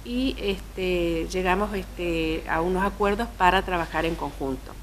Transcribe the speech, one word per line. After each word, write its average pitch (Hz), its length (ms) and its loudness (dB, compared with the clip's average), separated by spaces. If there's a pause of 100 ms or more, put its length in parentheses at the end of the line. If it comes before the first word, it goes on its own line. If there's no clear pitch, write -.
y, 254 340 0
este, 180 920 0
llegamos, 185 440 2
este, 165 720 -2
a 160 120 2
unos 185 240 2
acuerdos 202 520 0
para 185 260 6
trabajar 170 420 0
en 165 100 0
conjunto. 139 580 -4 (100)